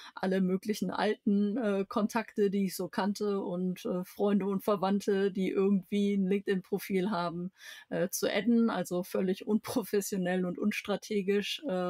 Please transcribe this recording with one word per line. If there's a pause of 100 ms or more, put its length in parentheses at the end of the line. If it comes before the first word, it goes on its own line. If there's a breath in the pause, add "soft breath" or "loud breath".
(140)
alle
möglichen
alten,
äh,
Kontakte,
die
ich
so
kannte
und,
äh,
Freunde
und
Verwandte,
die
irgendwie
ein
LinkedIn-Profil
haben, (380 loud breath)
äh,
zu
adden.
Also
völlig
unprofessionell
und
unstrategisch,
äh, (180)